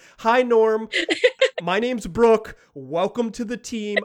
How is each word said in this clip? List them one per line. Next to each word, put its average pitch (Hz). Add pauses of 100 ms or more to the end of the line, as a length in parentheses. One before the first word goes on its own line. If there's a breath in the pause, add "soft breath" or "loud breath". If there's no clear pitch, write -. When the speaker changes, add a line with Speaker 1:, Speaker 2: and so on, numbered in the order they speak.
(180 soft breath)
Speaker 1:
"Hi, 240
Norm. 220
Speaker 2:
<laughs> -
Speaker 1:
My 175
name's 240
Brooke. 214 (180 soft breath)
Welcome 180
to 240
the 233
team. 208